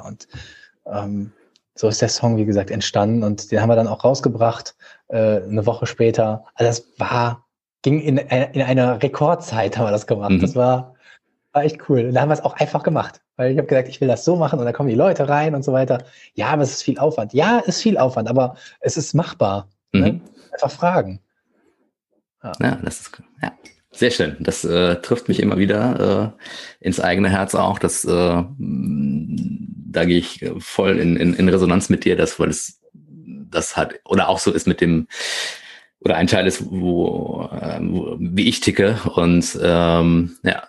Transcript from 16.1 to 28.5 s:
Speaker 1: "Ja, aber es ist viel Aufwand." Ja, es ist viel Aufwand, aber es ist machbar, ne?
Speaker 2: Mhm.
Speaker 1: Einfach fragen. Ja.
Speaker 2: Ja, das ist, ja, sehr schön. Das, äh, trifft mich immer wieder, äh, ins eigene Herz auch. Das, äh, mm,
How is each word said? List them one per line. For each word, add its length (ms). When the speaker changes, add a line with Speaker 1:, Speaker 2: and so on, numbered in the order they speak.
Speaker 1:
"Ja, 140
aber 140
es 100
ist 100
viel 160
Aufwand." 340
Ja, 280
es 160
ist 60
viel 160
Aufwand, 300
aber 280
es 160
ist 180
machbar, 540
ne? 200
Speaker 2:
Mhm. 80
Speaker 1:
Einfach 180
fragen. 500
Ja. 180
Speaker 2:
Ja, 220
das 180
ist, 220
ja, 100
sehr 180
schön. 300
Das, 240
äh, 320
trifft 320
mich 120
immer 180
wieder, 760
äh, 40
ins 160
eigene 300
Herz 240
auch. 240
Das, 260
äh, 380
mm, 920